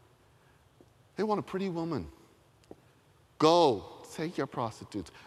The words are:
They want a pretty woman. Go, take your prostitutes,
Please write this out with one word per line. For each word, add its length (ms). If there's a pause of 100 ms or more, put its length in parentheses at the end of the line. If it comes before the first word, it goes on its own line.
(1160)
They 80
want 160
a 40
pretty 260
woman. 400 (1300)
Go, 460 (300)
take 220
your 120
prostitutes, 640 (140)